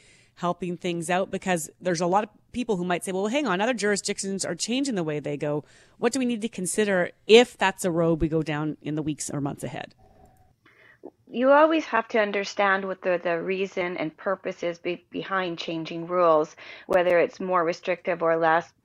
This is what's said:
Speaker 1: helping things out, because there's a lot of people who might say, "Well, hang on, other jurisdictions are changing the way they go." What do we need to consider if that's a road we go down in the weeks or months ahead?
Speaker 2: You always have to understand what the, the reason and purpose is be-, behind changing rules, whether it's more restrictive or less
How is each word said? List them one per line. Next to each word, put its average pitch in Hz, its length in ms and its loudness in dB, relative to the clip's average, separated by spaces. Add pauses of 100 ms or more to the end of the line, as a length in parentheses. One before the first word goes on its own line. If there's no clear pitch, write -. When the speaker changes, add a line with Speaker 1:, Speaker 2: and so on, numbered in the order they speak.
(360)
Speaker 1:
helping 175 400 -4
things 170 340 -4
out, 185 220 0
because 185 380 -2 (100)
there's 170 220 -2
a 180 60 2
lot 196 180 2
of - 40 -10 (220)
people 233 240 -2
who 175 80 -2
might 180 220 -2
say, 190 80 -4
"Well, 190 140 -2
hang 277 200 0
on, 185 140 0
other 240 120 0
jurisdictions 196 720 -2
are 170 100 -4
changing 254 420 -2
the 180 80 0
way 151 180 -4
they 147 160 -6
go." 147 260 -2 (340)
What 233 140 0
do 269 80 -2
we 254 60 0
need 240 160 -2
to 233 80 -4
consider 190 600 0 (140)
if 233 320 8
that's 190 280 0
a 180 60 0
road 165 280 2
we 165 80 2
go 156 160 0
down 151 380 -4
in 147 140 -6
the 156 60 -2
weeks 147 280 -6
or 147 100 -6
months 139 240 -6
ahead? - 320 -12 (1400)
Speaker 2:
You 254 180 2
always 311 340 6
have 226 240 -2
to 233 100 0
understand 202 640 0
what 190 200 -8
the, 180 200 0
the 170 180 -2
reason 185 540 -4
and 160 220 -6
purpose 185 460 -6
is 170 160 -6
be-, 175 320 -8
behind 180 460 -4
changing 165 500 -8
rules, 170 500 4 (300)
whether 180 320 4
it's 139 200 0
more 185 240 0
restrictive 175 580 -4
or 165 140 2
less 165 340 2 (160)